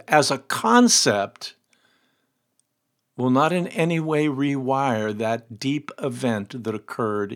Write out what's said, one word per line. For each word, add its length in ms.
as 240
a 80
concept 1160
will 140
not 220
in 160
any 300
way 280
rewire 920
that 420
deep 400
event 640
that 140
occurred 600